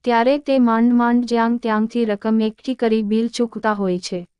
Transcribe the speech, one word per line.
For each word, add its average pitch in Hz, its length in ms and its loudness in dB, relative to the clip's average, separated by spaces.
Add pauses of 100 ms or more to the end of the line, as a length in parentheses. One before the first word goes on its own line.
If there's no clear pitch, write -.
ત્યારે 240 340 2
તે 277 200 -2
માંડ 233 340 4
માંડ 240 360 2
જ્યાં 233 300 0
ત્યાંથી 226 460 -2
રકમ 214 360 -2
એકઠી 220 340 -4
કરી 220 280 0
બિલ 220 260 0
ચૂકવતા 226 500 -2
હોય 185 200 -2
છે. 185 200 -8 (200)